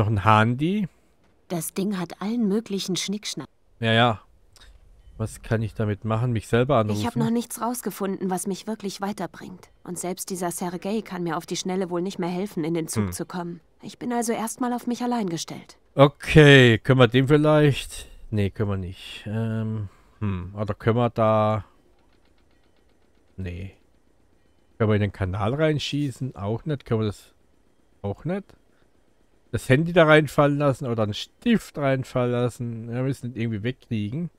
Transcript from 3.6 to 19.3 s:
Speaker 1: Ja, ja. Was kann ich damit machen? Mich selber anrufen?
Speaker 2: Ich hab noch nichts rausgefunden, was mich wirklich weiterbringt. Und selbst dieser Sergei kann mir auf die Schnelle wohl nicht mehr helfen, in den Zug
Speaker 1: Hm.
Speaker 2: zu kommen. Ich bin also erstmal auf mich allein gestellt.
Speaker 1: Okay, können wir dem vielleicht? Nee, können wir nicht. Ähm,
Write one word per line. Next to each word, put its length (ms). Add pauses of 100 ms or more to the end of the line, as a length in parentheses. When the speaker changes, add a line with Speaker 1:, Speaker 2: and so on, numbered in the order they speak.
Speaker 1:
Ja, 120
ja. 280 (1000)
Was 240
kann 200
ich 120
damit 300
machen? 280
Mich 140
selber 300
anrufen? 240
Speaker 2:
Ich 60
hab 100
noch 140
nichts 300
rausgefunden, 720
was 160
mich 220
wirklich 320
weiterbringt. 680 (140)
Und 160
selbst 320
dieser 220
Sergei 500
kann 220
mir 120
auf 80
die 120
Schnelle 340
wohl 120
nicht 180
mehr 80
helfen, 340
in 120
den 120
Zug 200
Speaker 1:
Hm. 60
Speaker 2:
zu 140
kommen. 340 (220)
Ich 160
bin 140
also 200
erstmal 400
auf 140
mich 160
allein 260
gestellt. 480 (200)
Speaker 1:
Okay, 840
können 220
wir 80
dem 180
vielleicht? 800 (240)
Nee, 200
können 200
wir 60
nicht. 500
Ähm, 600 (320)